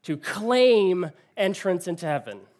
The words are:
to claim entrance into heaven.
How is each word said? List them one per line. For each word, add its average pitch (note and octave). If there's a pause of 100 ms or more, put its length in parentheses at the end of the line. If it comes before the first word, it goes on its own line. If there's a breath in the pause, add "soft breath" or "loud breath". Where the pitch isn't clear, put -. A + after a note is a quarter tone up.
to D#3
claim G#3 (260 soft breath)
entrance F#3+
into E3+
heaven. A#2+ (200)